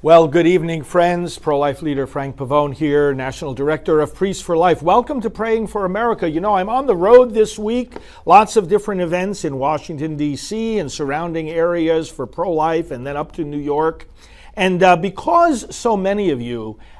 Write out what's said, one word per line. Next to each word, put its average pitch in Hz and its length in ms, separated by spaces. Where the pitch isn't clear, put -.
Well, 160 280
good 160 180
evening, 165 380
friends. 175 560
Pro-life 143 420
leader 139 240
Frank 139 300
Pavone 143 360
here, 147 400
National 131 400
Director 151 480
of 147 140
Priests 190 260
for 175 160
Life. 170 240
Welcome 226 420
to 226 60
Praying 220 380
for 202 180
America. 196 460
You 156 100
know, 208 140
I'm 185 140
on 254 180
the 214 80
road 220 400
this 214 240
week, 233 360
lots 202 300
of 196 140
different 196 320
events 180 440
in 139 140
Washington, 151 580
D 147 200
C, 220 420
and 147 120
surrounding 160 600
areas 165 580
for 123 200
pro-life, 165 640
and 123 120
then 139 120
up 151 160
to 170 120
New 147 140
York. 147 480
And, 185 300
uh, 180 100
because 247 800
so 226 220
many 196 340
of 131 100
you, 117 380